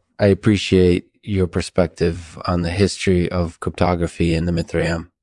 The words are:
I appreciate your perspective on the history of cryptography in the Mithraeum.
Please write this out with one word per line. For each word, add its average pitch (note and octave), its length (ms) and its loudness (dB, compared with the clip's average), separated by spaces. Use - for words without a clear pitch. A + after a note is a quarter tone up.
I - 80 2
appreciate F#2 840 2
your F#2+ 240 -2
perspective E2+ 880 -4
on F2 160 0
the E2+ 80 -4
history F2+ 580 0
of F2 300 -4
cryptography E2+ 720 -2
in E2 120 -2
the F2 60 -2
Mithraeum. E2 600 -4